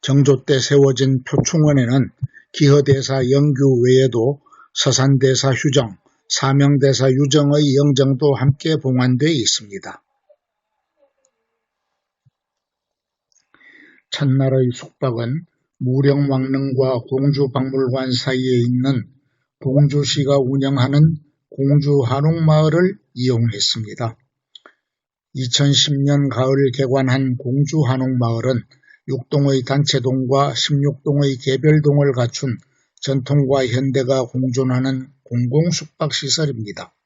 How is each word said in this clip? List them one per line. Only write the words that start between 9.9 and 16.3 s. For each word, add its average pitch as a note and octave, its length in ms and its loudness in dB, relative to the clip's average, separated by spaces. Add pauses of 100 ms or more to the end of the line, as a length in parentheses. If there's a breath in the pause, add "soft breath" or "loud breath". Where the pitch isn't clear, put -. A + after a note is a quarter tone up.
첫날의 C3 640 0
숙박은 B2 720 -6 (360)
무령왕릉과 C3+ 1300 0